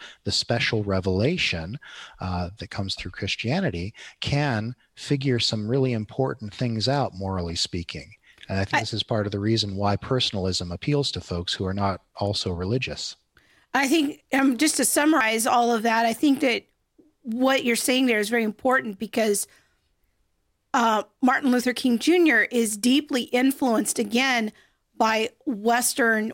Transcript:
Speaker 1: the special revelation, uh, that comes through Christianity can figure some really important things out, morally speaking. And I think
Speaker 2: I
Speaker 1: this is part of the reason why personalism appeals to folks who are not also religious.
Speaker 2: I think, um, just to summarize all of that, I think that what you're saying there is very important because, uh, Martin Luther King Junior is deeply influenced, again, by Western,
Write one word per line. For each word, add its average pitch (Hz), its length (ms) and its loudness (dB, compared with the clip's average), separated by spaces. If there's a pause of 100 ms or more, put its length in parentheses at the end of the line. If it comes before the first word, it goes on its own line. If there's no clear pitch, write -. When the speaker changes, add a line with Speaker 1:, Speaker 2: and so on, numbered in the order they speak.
(220)
Speaker 1:
the 110 100 -4
special 117 520 -2
revelation, 95 960 -2 (400)
uh, 90 380 -4
that 92 120 -12
comes 98 240 -6
through - 160 -12
Christianity 110 840 -4 (280)
can 123 540 -2 (200)
figure 135 440 0
some 107 300 -2
really 131 240 2
important 110 640 -4
things 117 340 -2
out, 131 260 0
morally 92 400 -4
speaking. 85 600 -8 (340)
And 98 100 -2
I 95 60 0
think - 120 0
Speaker 2:
I - 40 2
Speaker 1:
this - 140 -6
is 107 80 -2
part 107 240 -2
of 101 60 -6
the 101 60 -2
reason 104 380 0
why 101 220 2
personalism 95 760 -2
appeals 143 400 -2
to - 80 -6
folks 87 320 -6
who 98 140 -4
are 95 80 -2
not 98 260 -2 (160)
also 101 360 -2
religious. 98 640 -4 (580)
Speaker 2:
I 269 140 0
think, 294 340 0 (100)
um, 262 240 4
just 262 220 2
to 262 80 2
summarize 254 600 2
all 240 280 4
of 214 80 0
that, 226 240 2
I 226 80 0
think 277 260 2
that 247 240 0 (560)
what 262 440 2
you're 233 120 2
saying 254 300 2
there 226 140 2
is 208 100 -2
very 233 140 2
important 240 540 0
because, 214 480 0 (1300)
uh, 226 300 2 (180)
Martin 254 300 2
Luther 247 240 2
King 240 240 0
Junior 302 520 4
is 220 280 0
deeply 262 460 2
influenced, 247 720 0
again, 233 520 0 (460)
by 220 320 2 (160)
Western, 226 880 2